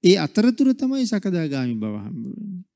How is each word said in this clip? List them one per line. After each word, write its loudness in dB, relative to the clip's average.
ඒ 8
අතරතුර 2
තමයි -2
සකදාගාමි -2
බව -4
හම්බ -10
වෙන්නේ. -12